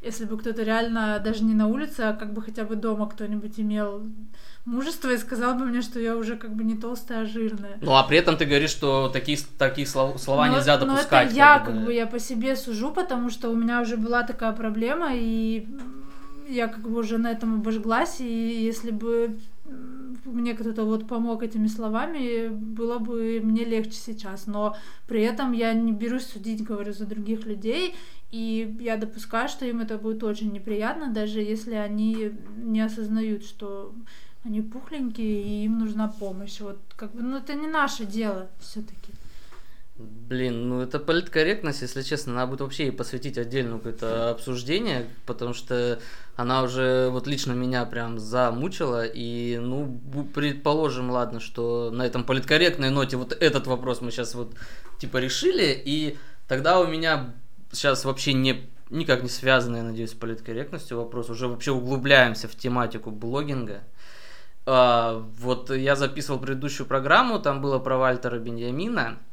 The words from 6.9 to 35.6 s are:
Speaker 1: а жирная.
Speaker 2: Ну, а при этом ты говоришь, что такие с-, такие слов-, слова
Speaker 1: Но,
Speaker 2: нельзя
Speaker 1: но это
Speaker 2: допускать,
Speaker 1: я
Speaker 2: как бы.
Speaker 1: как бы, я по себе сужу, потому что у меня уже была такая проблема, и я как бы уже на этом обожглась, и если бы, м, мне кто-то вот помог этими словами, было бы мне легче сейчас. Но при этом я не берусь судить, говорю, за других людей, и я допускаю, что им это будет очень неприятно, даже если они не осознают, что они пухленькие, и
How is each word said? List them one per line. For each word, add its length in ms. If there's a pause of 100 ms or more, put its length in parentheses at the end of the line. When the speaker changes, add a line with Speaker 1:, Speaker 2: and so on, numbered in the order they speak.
Speaker 1:
а 40
жирная. 560
Speaker 2:
Ну, 120
а 100
при 120
этом 220
ты 80
говоришь, 240
что 400
такие 260
с-, 120 (100)
такие 280
слов-, 320
слова 280
Speaker 1:
Но, 100
Speaker 2:
нельзя 220
Speaker 1:
но 60
это 20
Speaker 2:
допускать, 480
Speaker 1:
я 240
Speaker 2:
как 80
бы. 60
Speaker 1:
как 120
бы, 80
я 140
по 120
себе 380
сужу, 340
потому 380
что 220
у 40
меня 280
уже 160
была 240
такая 300
проблема, 600
и 540 (840)
я 200
как 200
бы 100
уже 200
на 120
этом 260
обожглась, 640
и 440
если 260
бы, 480 (280)
м, 580
мне 300
кто-то 300
вот 220
помог 360
этими 260
словами, 800
было 500
бы 440
мне 220
легче 280
сейчас. 540
Но 300 (300)
при 160
этом 300
я 200
не 200
берусь 340
судить, 380
говорю, 280
за 140
других 400
людей, 480 (360)
и 500
я 160
допускаю, 520
что 180
им 140
это 180
будет 260
очень 280
неприятно, 600
даже 280
если 340
они 580 (240)
не 240
осознают, 640
что 480 (520)
они 180
пухленькие, 800
и 220